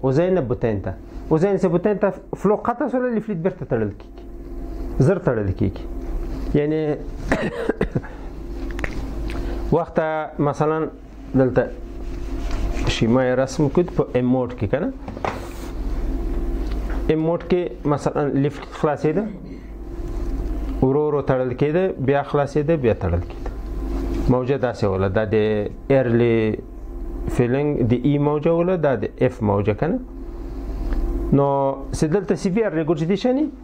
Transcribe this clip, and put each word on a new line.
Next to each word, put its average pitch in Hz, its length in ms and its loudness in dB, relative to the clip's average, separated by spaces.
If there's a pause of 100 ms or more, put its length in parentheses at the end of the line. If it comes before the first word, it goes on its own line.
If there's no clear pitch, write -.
اوزین 165 280 4
نه 151 140 2
بوتین 113 340 0
ته. 95 60 -4 (380)
اوزین 180 280 4
چې 190 180 2
بوتین 196 280 2
ته 196 60 4 (320)
فلو 202 140 6 (120)
قطع 240 240 0
سوله، 247 240 0
لیفلیټ 208 300 -2
بیرته 175 260 -2
تړل 110 200 2 (100)
کیږي، - 220 -16 (840)
زر 185 180 4
تړل 107 240 2 (100)
کیږي. 98 240 0 (760)
یعنی 156 220 2 (1300)
<coughs> - 1600 -4
وخته 160 320 0 (420)
مثلا 156 280 2 (560)
دلته 131 280 4 (1400)
شیما 123 280 4
یې 127 160 4
رسم 135 260 0
کړو 175 300 2
په 147 60 2 (100)
ایم 127 220 2
موډ 127 240 0
کې، 104 120 0
که 127 140 0
نه؟ 269 40 -2 (2250)
ایم 156 160 2
موډ 170 240 0
کې 180 120 4 (340)
مثلا - 260 -2 (220)
لیفلیټ - 280 -4 (100)
خلاصېده، 156 420 2 (1600)
ورو 139 220 4
ورو 147 200 2
تړل 127 320 2
کېده، 151 240 4 (240)
بیا 139 220 4
خلاصېده، 147 440 2 (120)
بیا 104 160 6
تړل 87 280 0
کېده. - 200 -6 (840)
موجه 127 240 2
داسې 117 360 0
وله، 95 240 2
دا 110 60 4 (100)
د - 20 4 (600)
ارلی 117 400 6 (1000)
فیلینګ 131 340 2 (220)
د - 20 6 (160)
ای 143 60 4 (120)
موجه 151 300 2
وله، 180 180 2 (100)
دا 135 80 4 (100)
د - 20 -2 (220)
اف 127 80 0 (140)
موجه، 101 320 2
که 143 100 2
نه؟ 254 60 0 (1400)
نو 139 100 4 (500)
چې 160 80 2 (100)
دلته 190 180 0 (100)
سیویر 202 260 2 (100)
ریګورجیټیشن 170 600 2
وي 311 80 0 (160)